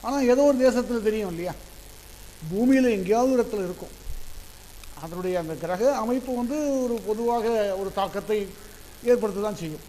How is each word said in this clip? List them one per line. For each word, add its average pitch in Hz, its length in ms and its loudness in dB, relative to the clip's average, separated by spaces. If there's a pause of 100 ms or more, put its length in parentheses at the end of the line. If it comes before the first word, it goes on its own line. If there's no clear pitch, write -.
ஆனா, 269 180 -2
ஏதோ 254 220 6
ஒரு 262 300 6
தேசத்துல 226 320 0
தெரியும் 214 260 0
இல்லையா? 175 240 -6 (1000)
பூமியில 233 160 4
எங்கேயாவது 240 640 4
ஒரு 240 100 4
இடத்துல 240 100 -2
இருக்கும். 185 360 -4 (1120)
அதனுடைய 180 380 -2
அந்த 160 140 -4
கிரக 180 420 0
அமைப்பு 247 400 -2
வந்து 269 480 0
ஒரு 240 100 0
பொதுவாக 220 840 0
ஒரு 190 180 -4
தாக்கத்தை 196 540 -2 (560)
ஏற்படுத்த 208 380 2
தான் 214 140 -2
செய்யும். 156 340 -8